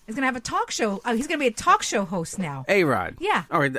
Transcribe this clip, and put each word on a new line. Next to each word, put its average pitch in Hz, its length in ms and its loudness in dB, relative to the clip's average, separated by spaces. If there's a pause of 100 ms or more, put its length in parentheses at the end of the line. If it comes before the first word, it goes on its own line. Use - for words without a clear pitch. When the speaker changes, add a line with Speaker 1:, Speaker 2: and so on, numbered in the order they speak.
Speaker 1:
is 220 80 -10
gonna 269 140 0
have 254 80 0
a 254 40 -10
talk 403 300 -4
show. 202 340 -2
Uh, 240 120 0
he's 269 100 0
gonna 320 140 -2
be 269 80 2
a 226 40 2
talk - 300 4
show 202 240 -2
host 165 320 -6
now. 143 320 -6
Speaker 2:
A-Rod. 135 500 2
Speaker 1:
Yeah. 311 300 0
Speaker 2:
All 165 100 2
right. 139 200 2